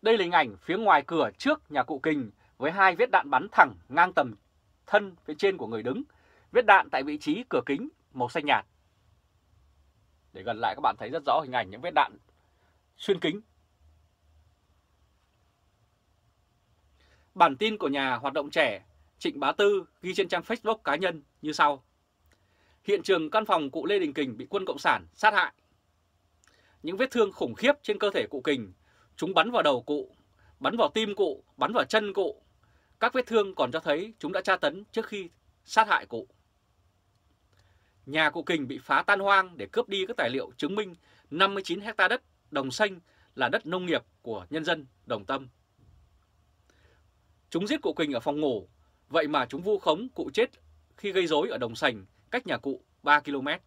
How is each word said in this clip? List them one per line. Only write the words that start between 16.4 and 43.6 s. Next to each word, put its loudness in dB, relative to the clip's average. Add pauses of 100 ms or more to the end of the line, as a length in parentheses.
Bản 4
tin 0
của -2
nhà 0
hoạt -4
động -2
trẻ 0 (340)
Trịnh -6
Bá 0
Tư 2 (180)
ghi -8
trên 0
trang -2
Facebook -4
cá -2
nhân -4 (200)
như -6
sau. 2 (1000)
Hiện 0
trường 0
căn 2
phòng 0
cụ -8
Lê 2
Đình -2
Kình -4
bị -14
quân -4
Cộng -6
sản 0
sát 2
hại. 0 (1300)
Những -8
vết -2
thương 2
khủng -6
khiếp 2 (100)
trên -2
cơ 2
thể -2
cụ -6
Kình, -2 (440)
chúng -4
bắn 4
vào 2
đầu 4
cụ, -4 (440)
bắn -2
vào 2
tim -2
cụ, -2 (120)
bắn -2
vào 2
chân 0
cụ. -4 (580)
Các 0
vết -2
thương 0
còn -2
cho -2
thấy -2
chúng -8
đã 0
tra 2
tấn -4
trước -4
khi -10 (360)
sát 2
hại 0
cụ. -10 (1800)
Nhà 2
cụ -8
Kình 0
bị -8
phá 0
tan 4
hoang 2
để -10
cướp -2
đi -4
các -8
tài 0
liệu -6
chứng -4
minh -4 (360)
năm 2
mươi -6
chín -6
hecta 0
đất 0 (280)
Đồng -4
Xanh -2 (340)
là 0
đất -2